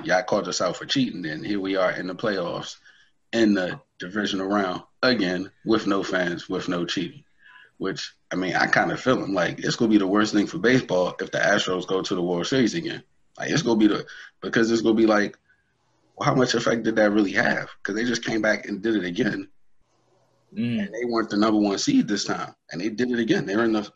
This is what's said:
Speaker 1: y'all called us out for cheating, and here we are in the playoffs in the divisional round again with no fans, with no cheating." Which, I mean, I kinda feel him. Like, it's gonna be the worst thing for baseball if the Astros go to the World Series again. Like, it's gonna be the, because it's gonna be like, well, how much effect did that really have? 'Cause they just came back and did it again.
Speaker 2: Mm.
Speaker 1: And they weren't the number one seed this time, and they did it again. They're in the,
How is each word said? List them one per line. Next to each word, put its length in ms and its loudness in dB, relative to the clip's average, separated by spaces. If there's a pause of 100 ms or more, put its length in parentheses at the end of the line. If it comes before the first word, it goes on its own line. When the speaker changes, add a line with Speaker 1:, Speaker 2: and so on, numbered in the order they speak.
Speaker 1:
y'all 180 2
called 260 0
us 120 -4
out 160 -2
for 80 -12
cheating, 420 -2
and 180 -8
here 160 -2
we 160 -2
are 160 2
in 140 -6
the 80 -8
playoffs 640 -4 (560)
in 220 4
the 260 -2 (180)
divisional 480 -4
round 360 0 (200)
again 480 0 (140)
with 220 2
no 160 2
fans, 460 -4
with 200 -4
no 160 -2
cheating." 400 -6 (540)
Which, 340 -6 (180)
I 60 -4
mean, 180 -2
I 120 2
kinda 320 2
feel 240 0
him. 120 -6
Like, 260 0
it's 160 -2
gonna 140 2
be 80 6
the 80 4
worst 280 2
thing 120 2
for 120 -8
baseball 640 2
if 100 -6
the 80 -4
Astros 480 0
go 160 -2
to 120 -4
the 80 -2
World 240 -2
Series 280 2
again. 280 -6 (360)
Like, 120 -6
it's 120 2
gonna 180 2
be 80 8
the, 180 0 (360)
because 280 2
it's 120 2
gonna 120 4
be 120 4
like, 320 2 (760)
well, 120 0
how 60 2
much 200 4
effect 280 0
did 140 0
that 160 4
really 200 2
have? 380 0 (120)
'Cause 120 -6
they 100 -2
just 200 -2
came 180 -2
back 240 0
and 160 -6
did 140 0
it 80 0
again. 440 -2 (1080)
Speaker 2:
Mm. 300 -2
Speaker 1:
And 100 -10
they 120 -4
weren't 240 0
the 80 0
number 200 4
one 200 2
seed 280 4
this 200 -2
time, 280 -6 (160)
and 80 -10
they 120 -4
did 200 -2
it 80 0
again. 280 -2
They're 180 0
in 80 2
the, 220 -2